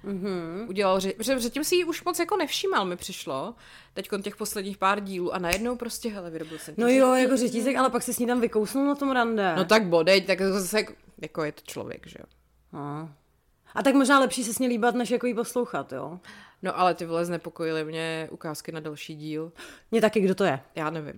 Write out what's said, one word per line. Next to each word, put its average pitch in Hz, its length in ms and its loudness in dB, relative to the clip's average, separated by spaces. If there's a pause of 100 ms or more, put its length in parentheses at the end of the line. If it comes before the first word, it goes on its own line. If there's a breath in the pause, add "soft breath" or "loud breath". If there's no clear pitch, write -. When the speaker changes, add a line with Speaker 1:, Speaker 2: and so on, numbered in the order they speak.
Speaker 1:
Mhm. 185 640 -6
Speaker 2:
Udělal 190 320 4
ři-, 190 160 -2
protože 240 200 0
předtím 247 280 -2
si 359 120 2
ji 359 80 4
už 330 200 -4
moc 349 140 -2
jako 339 180 0
nevšímal, 330 480 0
mi 175 120 -4
přišlo, 170 580 -8 (400 soft breath)
teďkon 196 280 -6
těch 202 140 -8
posledních 202 420 -6
pár 196 220 2
dílů 190 340 -4
a 190 40 -2
najednou 196 380 -2
prostě, 233 320 -8
hele, 190 220 -8
vyrobil 160 280 -10
jsem 156 200 -14
Speaker 1:
No 233 100 4
Speaker 2:
ti 254 80 8
Speaker 1:
jo, 254 180 8
Speaker 2:
ři-, 254 80 4
Speaker 1:
jako 262 140 4
řetízek, 240 400 2
ale 254 140 4
pak 240 120 -2
se 247 100 -6
s - 60 -4
ní 240 80 2
tam 247 140 2
vykousnul 226 460 0
na 285 80 2
tom 277 160 -2
rande. 226 460 2
Speaker 2:
No 185 80 2
tak 208 220 6
bodej, 170 340 6
tak 185 200 0
zase 196 380 0
jako, 202 140 -2 (260)
jako 156 260 -6
je 151 80 -4
to - 140 -18
člověk, - 400 -10
že - 140 -20
jo. - 60 -18 (540)
Speaker 1:
A. 147 280 -10 (680 soft breath)
A - 80 0
tak 277 120 6
možná 277 240 6
lepší 254 260 2
se 220 100 -4
s - 40 -6
ní 262 100 0
líbat, 233 260 2
než 240 160 -2
jako 240 160 0
jí 247 80 0
poslouchat, 226 580 -4
jo? 147 260 -10 (440 loud breath)
Speaker 2:
No 185 160 -4
ale 180 160 4
ty 170 120 -8
vole, 165 180 -2
znepokojily 165 600 -4
mě 160 460 -6
ukázky 160 420 -10
na 160 80 -8
další 156 360 -10
díl. 156 360 -6 (380 loud breath)
Speaker 1:
Mě 226 100 4
taky, 214 200 4
kdo 190 140 4
to 196 100 2
je? 139 160 2 (140)
Speaker 2:
Já 156 160 -4
nevím. 156 280 -8